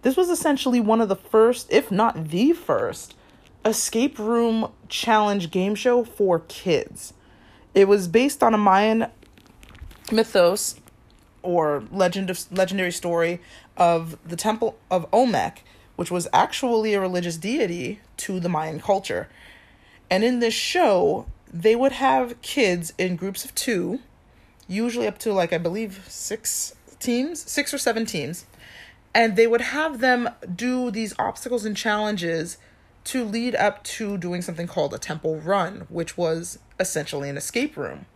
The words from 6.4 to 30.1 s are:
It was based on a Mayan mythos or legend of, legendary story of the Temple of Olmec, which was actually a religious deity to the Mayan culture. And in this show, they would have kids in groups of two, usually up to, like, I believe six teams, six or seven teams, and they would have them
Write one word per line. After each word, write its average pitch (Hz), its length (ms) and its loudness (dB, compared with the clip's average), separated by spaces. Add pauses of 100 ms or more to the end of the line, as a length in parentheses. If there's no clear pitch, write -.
It 196 140 6
was 196 200 4
based 247 360 2
on 226 100 4
a 214 40 2
Mayan 214 500 4 (1040)
mythos 208 640 2 (680)
or 156 480 0
legend 185 380 0
of, 180 220 -6
legendary 185 400 0
story 170 480 -2 (380)
of 165 400 2 (100)
the 170 80 -10
Temple 220 420 -2 (120)
of 180 240 0
Olmec, 202 500 2 (320)
which 175 160 -6
was 175 220 -2
actually 220 600 2
a 202 60 2
religious 180 380 -2
deity 190 640 -4 (160)
to 190 220 -6
the 175 100 -2
Mayan 160 300 -4
culture. 156 500 -2 (800)
And 190 140 2
in 247 160 2
this 233 140 2
show, 196 720 2 (260)
they 196 220 4
would 262 180 2
have 254 480 0
kids 180 560 0
in 180 180 -2
groups 190 300 -8
of - 100 -16
two, 190 440 -2 (680)
usually 226 400 -2
up 202 120 -6
to, 220 120 -2
like, 180 220 0
I 165 40 0
believe 190 500 -6
six - 680 -8 (240)
teams, 262 500 -2
six - 240 -4
or 285 40 -6
seven 226 280 -2
teams, 165 400 -8 (680)
and 220 220 4
they 226 120 6
would 233 140 2
have 285 380 -4
them 247 300 2 (260)